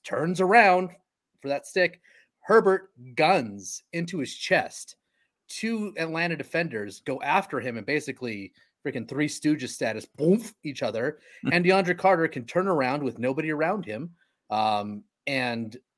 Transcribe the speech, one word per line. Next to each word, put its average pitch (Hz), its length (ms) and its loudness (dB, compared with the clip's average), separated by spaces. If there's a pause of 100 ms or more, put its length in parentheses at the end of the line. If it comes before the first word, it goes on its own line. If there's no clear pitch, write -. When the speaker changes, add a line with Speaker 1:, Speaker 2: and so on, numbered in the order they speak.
Speaker 1:
turns 170 360 -2
around 185 500 6 (500)
for 139 80 -10
that 139 180 -4
stick. 175 340 0 (400)
Herbert 196 500 4 (240)
guns 117 680 0 (100)
into 170 260 -6
his 123 160 -6
chest. - 640 -2 (520)
Two 220 480 -6
Atlanta 165 400 -2
defenders 117 640 -6
go 131 220 -6
after 151 380 0
him 117 160 -6
and 107 100 -10
basically 123 640 -6 (320)
freaking 123 240 -6
Three 147 200 -2
Stooges 147 420 -2
status, 110 340 -6
boom, 185 380 2 (220)
each 139 180 -8
other. 117 380 -4 (220)
Speaker 2:
Hmm. - 100 0
Speaker 1:
And 175 120 2
DeAndre 180 320 4
Carter 175 320 4
can 127 160 -6
turn 185 240 0
around 143 340 2
with 117 160 -4
nobody 135 320 -2
around 160 340 -2
him, 120 260 -8 (400)
um, 104 540 -2 (220)
and 120 500 -4 (220)